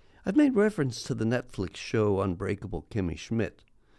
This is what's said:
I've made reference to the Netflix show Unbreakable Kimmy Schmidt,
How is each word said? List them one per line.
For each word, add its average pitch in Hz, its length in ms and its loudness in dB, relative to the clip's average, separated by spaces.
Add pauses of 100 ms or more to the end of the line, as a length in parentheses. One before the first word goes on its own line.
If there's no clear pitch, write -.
(260)
I've 196 120 2
made 285 180 6
reference 196 480 2
to 135 100 -6
the 110 120 -4
Netflix 113 500 -4
show 104 460 0
Unbreakable 98 680 -4
Kimmy 90 280 -2
Schmidt, - 460 -4 (360)